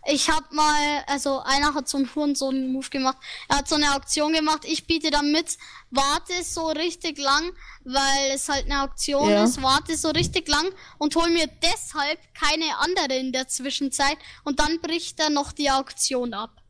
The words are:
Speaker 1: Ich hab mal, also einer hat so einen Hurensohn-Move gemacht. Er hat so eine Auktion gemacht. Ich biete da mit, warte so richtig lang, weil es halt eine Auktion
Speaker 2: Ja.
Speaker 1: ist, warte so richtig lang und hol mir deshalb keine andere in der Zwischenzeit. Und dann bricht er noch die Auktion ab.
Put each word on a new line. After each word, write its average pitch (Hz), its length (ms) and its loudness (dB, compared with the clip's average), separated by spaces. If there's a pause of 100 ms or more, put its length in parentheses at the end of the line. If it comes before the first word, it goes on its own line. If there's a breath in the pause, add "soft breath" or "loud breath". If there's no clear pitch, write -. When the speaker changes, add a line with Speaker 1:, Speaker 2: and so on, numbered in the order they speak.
Speaker 1:
Ich 285 240 2
hab 311 220 2
mal, 294 540 2
also 277 340 -2
einer 277 340 2
hat 285 140 -2
so 285 100 -2
einen 262 160 -2
Hurensohn-Move 269 760 -2
gemacht. 262 260 -2 (320 loud breath)
Er 277 100 4
hat 277 100 -2
so 320 60 0
eine 294 200 4
Auktion 302 380 0
gemacht. 311 320 2
Ich - 220 -6
biete 320 240 0
da 294 120 2
mit, 302 360 0 (320 loud breath)
warte 285 420 0 (100)
so 320 260 -4
richtig 320 500 -4
lang, 285 240 2 (420 loud breath)
weil 277 500 2
es 277 140 -4
halt 277 180 0
eine 277 160 0
Auktion 277 460 0
Speaker 2:
Ja. 208 160 6
Speaker 1:
ist, 247 180 2
warte 269 340 2
so 311 140 0
richtig 330 380 0
lang 294 160 2 (340 loud breath)
und 294 180 0
hol 330 140 4
mir 339 160 4 (160)
deshalb 311 560 -2 (160)
keine 311 440 0
andere 302 400 0
in 262 140 -4
der 262 160 -2
Zwischenzeit. 277 680 0 (280 loud breath)
Und 285 160 -2
dann 302 200 2
bricht 330 400 -6
er 311 100 2
noch 285 220 -2
die 277 180 0
Auktion 262 600 -2
ab. 214 380 -10